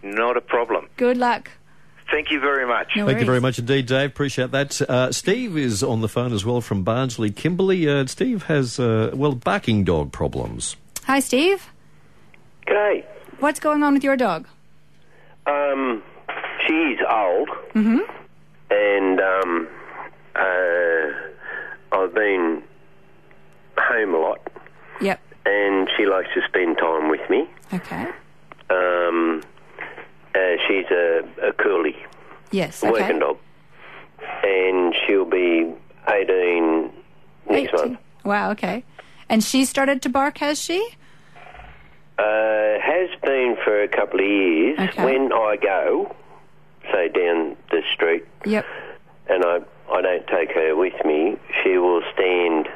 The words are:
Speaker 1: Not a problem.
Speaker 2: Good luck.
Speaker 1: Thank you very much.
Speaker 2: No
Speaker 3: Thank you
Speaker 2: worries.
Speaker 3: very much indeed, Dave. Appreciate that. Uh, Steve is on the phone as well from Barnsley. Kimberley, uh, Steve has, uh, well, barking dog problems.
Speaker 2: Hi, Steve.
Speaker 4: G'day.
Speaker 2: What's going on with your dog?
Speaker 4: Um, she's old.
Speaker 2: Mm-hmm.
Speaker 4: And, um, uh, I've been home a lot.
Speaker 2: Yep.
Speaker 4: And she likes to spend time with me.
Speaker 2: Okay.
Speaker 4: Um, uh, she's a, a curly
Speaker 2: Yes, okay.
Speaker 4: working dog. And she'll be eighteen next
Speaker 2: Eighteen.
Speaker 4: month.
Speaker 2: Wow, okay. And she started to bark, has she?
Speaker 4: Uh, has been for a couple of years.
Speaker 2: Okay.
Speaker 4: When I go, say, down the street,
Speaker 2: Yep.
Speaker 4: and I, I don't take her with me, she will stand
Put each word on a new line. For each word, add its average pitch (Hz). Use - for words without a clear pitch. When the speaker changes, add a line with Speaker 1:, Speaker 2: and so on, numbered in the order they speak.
Speaker 1:
Not 110
a 120
problem. 117
Speaker 2:
Good 247
luck. 240
Speaker 1:
Thank 151
you 151
very 135
much. 117
Speaker 2:
No 208
Speaker 3:
Thank 135
you -
Speaker 2:
worries. 131
Speaker 3:
very 127
much 127
indeed, 131
Dave. 135
Appreciate 131
that. 139
Uh, 127
Steve 202
is 120
on 120
the 110
phone 123
as 98
well 123
from 101
Barnsley. 113
Kimberley, 180
uh, 143
Steve 226
has, 139
uh, 113
well, 139
barking 123
dog 78
problems. 60
Speaker 2:
Hi, 277
Steve. 320
Speaker 4:
G'day. -
Speaker 2:
What's 294
going 302
on 285
with 277
your 277
dog? 180
Speaker 4:
Um, 139
she's 160
old. 107
Speaker 2:
Mm-hmm. 226
Speaker 4:
And, 101
um, 92
uh, 85
I've 95
been 90
home 110
a 82
lot. 80
Speaker 2:
Yep. 196
Speaker 4:
And 101
she 107
likes 95
to 92
spend 87
time 80
with 78
me. 208
Speaker 2:
Okay. 185
Speaker 4:
Um, 87
uh, -
she's 95
a, 85
a -
curly -
Speaker 2:
Yes, 185
okay. 220
Speaker 4:
working 185
dog. -
And 92
she'll 95
be 85
eighteen 87
next 254
Speaker 2:
Eighteen. -
Speaker 4:
month. 233
Speaker 2:
Wow, 202
okay. 208
And 220
she 262
started 269
to 285
bark, 277
has 294
she? 381
Speaker 4:
Uh, 107
has 170
been 127
for 104
a 104
couple 101
of 95
years. 98
Speaker 2:
Okay. 190
Speaker 4:
When 135
I 107
go, 98
say, 87
down 85
the 85
street, 85
Speaker 2:
Yep. 208
Speaker 4:
and 90
I, 87
I 92
don't 90
take 87
her 80
with 90
me, 78
she 92
will 87
stand 87